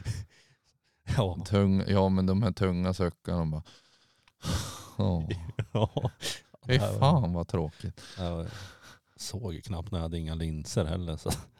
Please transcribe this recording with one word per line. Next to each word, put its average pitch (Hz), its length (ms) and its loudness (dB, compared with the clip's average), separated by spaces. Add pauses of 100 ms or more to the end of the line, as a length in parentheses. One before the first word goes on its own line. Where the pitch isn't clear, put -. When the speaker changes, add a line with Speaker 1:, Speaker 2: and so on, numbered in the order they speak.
(1160)
Speaker 1:
Ja. 90 320 0
Speaker 2:
Tung-, 95 420 6
ja, 95 180 6
men 95 180 4
de 95 160 4
här 92 100 2
tunga 92 420 2
suckarna 87 520 -2
bara. 76 160 -4 (1400)
Ja. 87 300 0
Speaker 1:
<laughs> 85 440 -6
Ja. - 380 0 (560)
Speaker 2:
Fy 123 60 0
Speaker 1:
Det 127 80 6
här 104 120 2
var 104 60 -2
Speaker 2:
fan 107 340 4
vad 85 160 -2
tråkigt. 85 520 -4 (180)
Speaker 1:
Jag 85 280 -4 (720)
såg 98 380 -8
ju - 60 -10
knappt 82 300 -6
när 90 80 -2
jag 82 40 -2
hade 82 160 -2
inga 80 160 -4
linser 80 500 -2
heller, 82 320 -4
så. - 140 -6 (300)